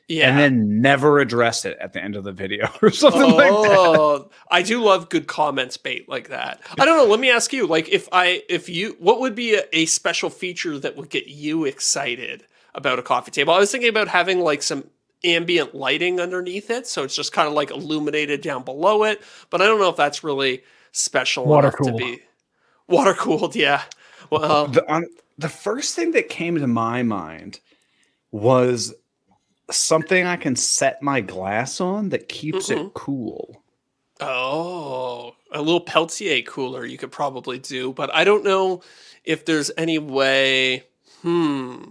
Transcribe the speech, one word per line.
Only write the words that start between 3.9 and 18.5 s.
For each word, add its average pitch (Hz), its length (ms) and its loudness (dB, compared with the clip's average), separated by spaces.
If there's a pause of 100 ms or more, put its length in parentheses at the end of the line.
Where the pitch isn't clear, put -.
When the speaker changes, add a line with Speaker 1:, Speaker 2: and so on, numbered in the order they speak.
Speaker 1:
I 175 120 4
do 226 200 0
love 190 260 4
good 156 180 -2
comments 135 500 -4
bait - 320 -10
like 127 180 -10
that. 131 320 -10 (180)
I 277 60 2
don't 330 140 6
know. 277 80 6
Let 220 160 4
me 262 100 4
ask 233 220 0
you, 247 120 -2
like, 165 220 0
if 185 240 -2
I, 180 380 2
if 175 180 -4
you, 180 320 -6
what 220 220 4
would 254 120 -2
be 226 220 -2
a, 190 160 2
a 160 140 0
special 170 440 -2
feature 170 480 -8
that 190 200 -8
would 196 120 -16
get - 180 -6
you 151 360 -6
excited 131 840 -6 (300)
about 127 240 -2
a - 20 -4
coffee 123 300 -4
table? 147 220 2
I 185 60 6
was 202 120 4
thinking 240 180 0
about 214 200 0
having, 180 320 2
like, 151 200 0
some - 280 -6 (340)
ambient 170 500 0
lighting 156 460 -2
underneath 180 500 -6
it, 240 160 -6
so - 180 -6
it's 135 120 -6
just 147 180 -6
kinda, 156 160 2
like, 147 220 -2
illuminated 147 680 -4
down 143 220 -6